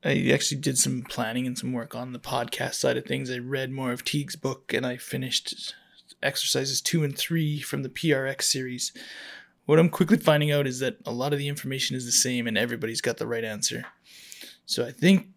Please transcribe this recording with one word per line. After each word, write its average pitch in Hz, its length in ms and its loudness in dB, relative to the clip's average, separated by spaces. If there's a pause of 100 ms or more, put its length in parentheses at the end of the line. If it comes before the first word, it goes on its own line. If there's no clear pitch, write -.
I 139 260 2
actually 135 300 2
did 135 160 0
some 131 260 0
planning 123 440 -4
and 123 100 -4
some 127 160 -4
work 120 220 -6
on 123 180 -8
the 123 60 -12
podcast 123 560 -4
side 127 240 0
of 127 80 -8
things. 131 240 -4
I 127 80 -4
read 131 320 -4
more 131 220 -2
of 123 120 -6
Teague's 143 320 -2
book, - 380 -4
and 127 100 2
I 123 140 -2
finished - 760 -4 (480)
exercises 135 600 0
two 165 200 2
and 139 140 -2
three 151 440 0
from 143 220 -4
the 131 60 -4
P 156 240 2
R 135 140 2
X - 260 0
series. 127 400 -4 (720)
What 151 140 8
I'm 170 100 8
quickly 175 300 6
finding 151 340 4
out 143 140 4
is 127 140 -4
that 127 260 -2
a 123 60 -4
lot 127 200 0
of 143 60 0
the 143 100 -2
information 135 480 -4
is 127 80 -6
the 120 80 -4
same, 123 340 2
and 110 120 0
everybody's 117 420 -2
got 120 160 0
the - 100 -4
right 117 180 -2
answer. 110 420 -4 (800)
So - 180 0
I 120 80 -8
think 180 440 6